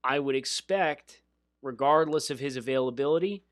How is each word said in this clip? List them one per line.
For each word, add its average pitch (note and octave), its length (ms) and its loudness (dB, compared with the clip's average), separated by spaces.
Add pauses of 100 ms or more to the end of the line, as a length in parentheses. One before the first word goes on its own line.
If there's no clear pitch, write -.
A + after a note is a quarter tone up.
I C3+ 160 0
would C#3 160 -2
expect, - 840 -4 (380)
regardless D3 720 2
of C3 80 -4
his C3 180 -6
availability C3+ 960 0